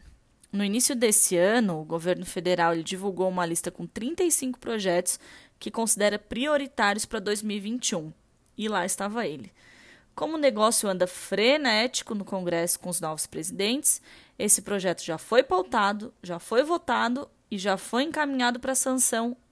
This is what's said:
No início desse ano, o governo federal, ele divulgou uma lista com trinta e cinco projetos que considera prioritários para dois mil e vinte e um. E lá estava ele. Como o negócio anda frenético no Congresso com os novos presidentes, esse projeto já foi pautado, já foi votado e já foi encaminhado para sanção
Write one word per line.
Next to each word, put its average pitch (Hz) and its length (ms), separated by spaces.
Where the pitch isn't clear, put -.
No 202 120
início 226 320
desse 214 420
ano, 190 420
o 156 60
governo 170 400
federal, 170 480
ele 165 80
divulgou 185 480
uma 180 160
lista 170 240
com - 160
trinta 262 380
e 339 80
cinco 254 260
projetos 190 640
que - 100
considera 208 480
prioritários 240 880
para 220 140
dois 208 240
mil 208 140
e - 20
vinte 220 300
e 214 60
um. 156 160
E 208 100
lá 202 160
estava 202 440
ele. 139 240
Como 311 200
o 311 40
negócio 220 500
anda 180 160
frenético 233 1120
no 196 100
Congresso 175 540
com 180 100
os 175 100
novos 156 280
presidentes, 185 760
esse 208 260
projeto 190 400
já 160 160
foi - 240
pautado, 233 680
já 175 160
foi 240 240
votado 254 680
e 208 80
já 196 180
foi 240 260
encaminhado 269 560
para 262 140
sanção 247 640